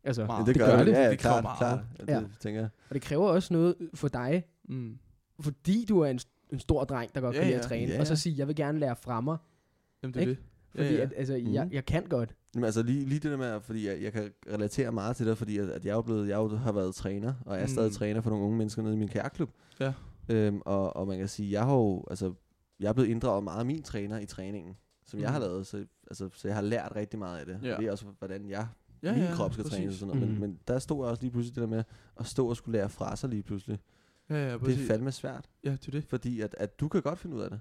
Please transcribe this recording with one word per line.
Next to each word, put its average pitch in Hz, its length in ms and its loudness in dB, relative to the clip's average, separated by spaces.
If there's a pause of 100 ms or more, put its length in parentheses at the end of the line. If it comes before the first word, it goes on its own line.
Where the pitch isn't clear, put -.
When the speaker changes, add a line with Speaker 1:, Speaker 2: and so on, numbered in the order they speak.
Speaker 1:
Altså, 117 220 0
Speaker 2:
Meget. 110 220 2
Speaker 3:
Det 131 80 8
Speaker 1:
det 123 80 6
Speaker 3:
gør 107 60 10
Speaker 1:
gør - 80 12
Speaker 3:
det. 120 100 10
Speaker 1:
det. 220 60 10
Speaker 3:
Ja, 135 100 8
ja, 117 60 8
Speaker 2:
Det - 100 4
kræver 120 220 6
Speaker 3:
klart, - 200 -2
Speaker 2:
meget. 120 240 2 (120)
Speaker 3:
klart. - 120 -8
Ja, 147 40 4
Speaker 1:
Ja. 120 60 4
Speaker 3:
det 104 100 -4 (100)
tænker 107 220 -2
jeg. 110 80 -2 (200)
Speaker 1:
Og - 40 -6
det 139 80 0
kræver 165 280 2
også 180 240 4
noget 170 220 6 (180)
for 151 140 -2
dig, 135 360 0 (260)
Speaker 2:
Mm. 120 280 -6 (420)
Speaker 1:
fordi 175 500 0
du 196 100 6
er 151 100 6
en, 127 100 0 (340)
en 131 60 -4
stor 143 240 2
dreng, 123 320 -4
der 135 60 -2
godt 123 140 0
Speaker 2:
Ja, 151 60 0
Speaker 1:
kan 180 60 6
lide 123 100 4
at 120 60 0
Speaker 2:
ja. 120 40 -4
Speaker 1:
træne, 117 240 -2
Speaker 3:
Ja, 104 80 0
Speaker 1:
og 147 80 2
så 160 60 2
Speaker 3:
ja. - 20 4
Speaker 1:
sige, 151 220 0
"Jeg 139 100 0
vil 147 80 -2
gerne 151 240 0
lære 131 160 0
fra 117 260 -4
mig." 156 160 -2 (680)
Speaker 2:
Jamen, 127 100 -6
det - 100 -4
er - 40 2
Speaker 1:
Ikke? 123 40 2
Speaker 2:
det. 135 80 -4 (360)
Ja, - 80 -2
Speaker 1:
Fordi 143 120 2
Speaker 2:
ja. - 60 2
Speaker 1:
at, 135 160 -2
altså, 135 180 -2
jeg, 120 300 0
Speaker 3:
Mhm. 180 80 -6
Speaker 1:
jeg 135 120 -4
kan - 240 0
godt. 120 260 0 (200)
Speaker 3:
Jamen, 120 100 0
altså, 110 180 2
lige, 135 220 2
lige 143 140 0
det 151 120 -2
der 139 60 -2
med, 117 240 -4
fordi 110 260 -4
jeg, 95 140 -4
jeg 104 120 -6
kan 104 160 -4 (220)
relatere 107 400 0
meget 113 240 -2
til 117 120 0
det, 110 100 4
fordi 104 200 -2
at, 98 120 0
at - 160 -6
jeg 101 60 0
er 107 40 0
jo 117 60 2
blevet, 110 260 0
jeg 98 60 0
er 104 80 2
jo, 110 60 2
har 110 240 0
været 95 240 0
træner, 101 380 -4 (120)
og 98 100 -4
jeg 92 80 -2
er 139 40 0
stadig 117 220 2
Speaker 2:
Mm. 104 60 -2
Speaker 3:
træner 107 260 0
for 113 80 0
nogle 104 160 0
unge 110 120 2
mennesker 110 240 0
nede 107 120 0
i 107 40 2
min 107 100 0
kajakklub. 135 420 -4 (300)
Speaker 2:
Ja. 135 140 0 (360)
Speaker 3:
Øhm, 107 360 2
og, 98 300 0
og 95 120 -2
man 95 100 -4
kan 95 100 -2
sige, 101 240 -4
jeg 104 140 2
har 139 80 6
jo, 107 360 4
altså, 92 240 -2 (460)
jeg 101 100 0
er 110 40 2
blevet 123 160 2
inddraget 113 340 0
meget 95 160 -6
af 120 60 -2
min 147 180 -4
træner 107 360 -6
i 101 60 -8
træningen, 95 500 -12 (300)
som - 140 -12
jeg 127 120 -2
har 143 80 -2
Speaker 2:
Mm. 113 60 -2
Speaker 3:
lavet, 95 220 -4
så, 101 180 -10 (240)
altså, 95 240 -10
så - 140 -10
jeg 101 80 -2
har 104 80 0
lært 110 320 -2
rigtig 107 240 -6
meget 90 200 -8
af 71 60 -12
det. 92 180 -10
Speaker 2:
Ja. 120 120 -4
Speaker 3:
Og 104 60 -4
det 113 60 -2
er 101 40 -2
også, 104 140 -8 (140)
hvordan 98 300 -10
jeg, 104 180 -6 (360)
Speaker 2:
Ja, 185 100 -2
Speaker 3:
min 160 100 4
Speaker 2:
ja, 170 100 0
Speaker 3:
krop 98 200 0
skal 107 100 -6
Speaker 2:
præcis. 101 140 -4
Speaker 3:
trænes 95 160 -2
og 92 60 -8
sådan 101 160 -4
noget. 120 140 2
Men, 107 60 0
Speaker 1:
Mm. 104 60 -2
Speaker 3:
men 101 260 -6
der 127 120 0
stod 139 260 -2
jeg 117 40 0
også 117 140 -4
lige 123 80 -2
pludselig 120 240 -2
det 120 60 -2
der 113 60 0
med 113 160 0 (360)
at 117 60 -4
stå 123 240 0
og 120 80 -2
skulle 113 200 -4
lære 98 120 0
fra 104 260 -6
sig - 140 -6
lige 104 140 -4
pludselig. 101 360 -6 (500)
Speaker 2:
Ja, 151 60 -2
ja, 143 100 -2
Speaker 3:
Det 127 80 -4
er 117 40 -6
Speaker 2:
præcis. 131 300 2
Speaker 3:
fandme 117 240 2
svært. 131 380 -10 (140)
Speaker 2:
Ja, 139 80 0
det - 160 -6
er 131 40 -8
det. 147 120 -4
Speaker 3:
Fordi 120 380 -4
at, 104 180 -4
at 101 200 -4
du 147 80 0
kan 170 140 2
godt 160 180 -2
finde 160 160 -10
ud 107 60 -6
af 92 80 -6
det. 104 120 -8